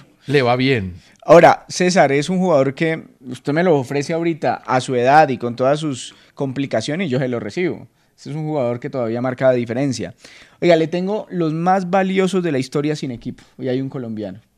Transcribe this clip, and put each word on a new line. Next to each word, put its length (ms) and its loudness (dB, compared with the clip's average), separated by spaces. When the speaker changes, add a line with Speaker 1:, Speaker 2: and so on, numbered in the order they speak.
Speaker 1:
le 160 2
va 140 2
bien. 380 0
Speaker 2:
Ahora, 440 8
César, 440 2
es 160 0
un 100 -2
jugador 360 2
que 300 -4
usted 240 -6
me 100 2
lo 140 4
ofrece 360 -4
ahorita 420 -2
a 260 -2
su 140 -4
edad 340 6
y 100 -4
con 180 -6
todas 240 2
sus 340 -8
complicaciones, 760 -4
yo 80 0
se 100 0
lo 120 -4
recibo. 480 -6
Este 140 -16
es 60 -10
un 80 -6
jugador 360 -2
que 100 -10
todavía 300 -4
marca 260 -2
la 60 6
diferencia. 640 -4
Oiga, 160 6
le 120 2
tengo 420 -4
los 220 -2
más 380 0
valiosos 520 0
de 100 -2
la 60 0
historia 380 -2
sin 140 -8
equipo. 320 -12
Hoy 120 -6
hay 120 -2
un 80 -6
colombiano. 520 -8